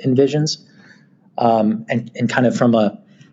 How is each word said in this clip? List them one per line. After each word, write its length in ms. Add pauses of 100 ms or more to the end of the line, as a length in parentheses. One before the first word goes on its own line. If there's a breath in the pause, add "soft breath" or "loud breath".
envisions. 540 (800 soft breath)
Um, 500
and, 280
and 140
kind 160
of 120
from 180
a, 260 (320 soft breath)